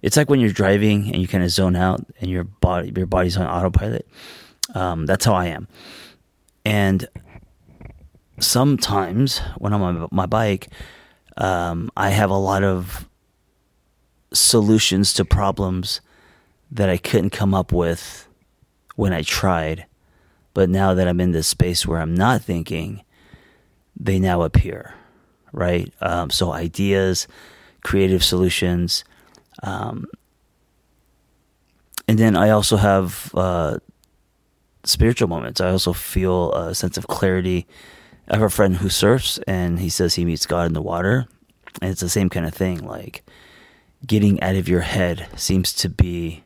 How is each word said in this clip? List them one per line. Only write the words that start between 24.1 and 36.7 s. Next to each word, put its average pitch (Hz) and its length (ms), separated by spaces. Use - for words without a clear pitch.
now 90 220
appear, - 520
right? 87 500
Um, 87 280
so 87 240
ideas, 92 720
creative 95 400
solutions. 87 800
Um, 98 440
and 110 100
then 110 180
I 104 160
also 104 260
have, 98 580
uh, 87 440
spiritual 117 420
moments. 76 320
I 90 120
also 90 200
feel 90 600
a 85 200